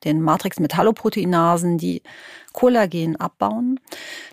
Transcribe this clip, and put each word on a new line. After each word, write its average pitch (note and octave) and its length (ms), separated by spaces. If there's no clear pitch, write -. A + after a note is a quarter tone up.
den D#3 200
Matrix-Metalloproteinasen, F3 1600
die F3 240
Kollagen F3+ 640
abbauen. A3+ 640